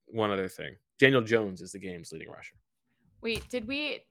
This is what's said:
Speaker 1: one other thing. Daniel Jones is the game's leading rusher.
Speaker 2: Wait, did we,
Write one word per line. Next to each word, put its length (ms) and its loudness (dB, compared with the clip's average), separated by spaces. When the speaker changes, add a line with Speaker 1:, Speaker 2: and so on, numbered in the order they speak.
Speaker 1:
one 260 0
other 180 0
thing. 280 -12
Daniel 240 8
Jones 400 2
is 100 -14
the 60 -14
game's 340 -12
leading 160 -14
rusher. 280 -18
Speaker 2:
Wait, 260 -4
did 180 -4
we, 340 -6